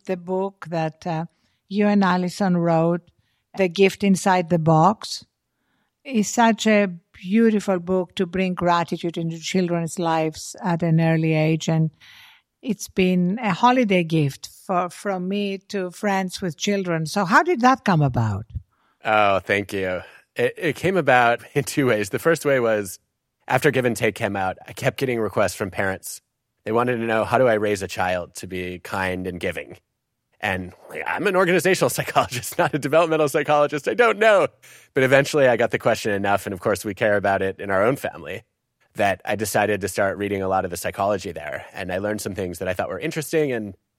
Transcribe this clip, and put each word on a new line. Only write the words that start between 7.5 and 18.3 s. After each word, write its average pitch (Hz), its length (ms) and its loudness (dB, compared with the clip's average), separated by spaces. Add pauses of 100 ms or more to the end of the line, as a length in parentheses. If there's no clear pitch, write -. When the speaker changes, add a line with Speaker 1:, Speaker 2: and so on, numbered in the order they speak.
Speaker 1:
book 180 360 -2
to 190 120 0
bring 185 280 -2
gratitude 170 640 0
into 165 200 -4
children's 170 600 -2
lives 160 640 -2
at 170 200 0
an 165 180 4
early 160 340 2
age. 156 340 0
And 160 220 2 (720)
it's - 260 -6
been 185 540 0
a 208 100 -2
holiday 226 520 4
gift 156 440 0 (180)
for, 180 240 -2
from 185 380 -6
me 196 300 -4 (100)
to 185 220 -6
friends 190 500 -4
with 175 160 -4
children. 180 500 -2
So 202 180 -2
how 233 180 4
did 339 180 0
that 254 240 4
come 165 180 4
about? 113 440 0 (580)